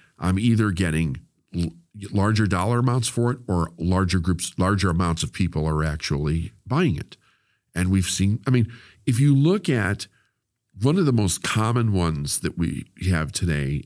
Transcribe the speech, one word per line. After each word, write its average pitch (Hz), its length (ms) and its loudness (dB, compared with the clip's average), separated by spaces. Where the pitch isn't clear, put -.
I'm 92 200 0
either 110 320 2
getting 80 500 -2
l-, 85 180 -2
larger 104 340 2
dollar 98 320 0
amounts 123 300 0
for 120 240 0
it 123 140 -6
or 85 300 0
larger 92 440 0
groups, 85 360 -2
larger 95 320 2
amounts 85 340 0
of - 120 -8
people 80 320 -2
are 78 180 0
actually 76 680 -2
buying 139 300 0
it. - 220 -12
And 90 160 0
we've 95 160 2
seen, 101 400 0
I 131 40 0
mean, 123 220 2
if 120 160 0
you 143 160 4
look 175 320 2
at 104 380 0
one 147 160 4
of 185 80 4
the 135 60 4
most 104 300 0
common 110 520 0
ones 80 460 -2
that - 180 -6
we - 260 -4
have 80 240 0
today 71 540 -2